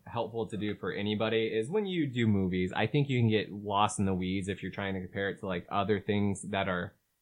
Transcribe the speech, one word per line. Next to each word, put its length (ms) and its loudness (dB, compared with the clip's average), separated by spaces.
helpful 420 -4
to 100 -8
do 180 -2
for 180 -4
anybody, 540 0
is 220 -2
when 160 0
you 220 0
do 200 2
movies, 480 2
I 120 2
think 220 2
you 100 2
can 100 6
get 220 2
lost 480 2
in 60 4
the 80 2
weeds 360 0
if 120 -6
you're 100 -6
trying 240 -4
to 60 -4
compare 280 -4
it 100 -8
to, 80 -6
like, 240 -4
other 280 2
things 500 0
that 180 0
are 260 -2